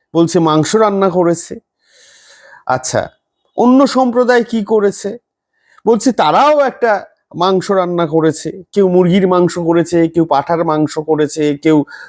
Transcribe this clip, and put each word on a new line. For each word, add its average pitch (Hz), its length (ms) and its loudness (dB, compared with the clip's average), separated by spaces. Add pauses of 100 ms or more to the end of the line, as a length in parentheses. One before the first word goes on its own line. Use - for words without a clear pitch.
(160)
বলছে 170 240 2
মাংস 156 360 0
রান্না 202 340 2
করেছে। 170 500 -2 (1080)
আচ্ছা, 127 440 -4 (480)
অন্য 254 300 4
সম্প্রদায় 247 560 0
কি 226 200 -4
করেছে? 202 540 -2 (680)
বলছে 233 240 2
তারাও 220 480 2
একটা 233 460 -2 (300)
মাংস 185 360 0
রান্না 175 360 -2
করেছে, 160 640 -2
কেউ 196 180 2
মুরগির 180 380 2
মাংস 180 320 0
করেছে, 170 480 0
কেউ 165 180 0
পাঁঠার 160 400 -2
মাংস 156 340 -2
করেছে, 151 580 -2
কেউ 151 260 2 (260)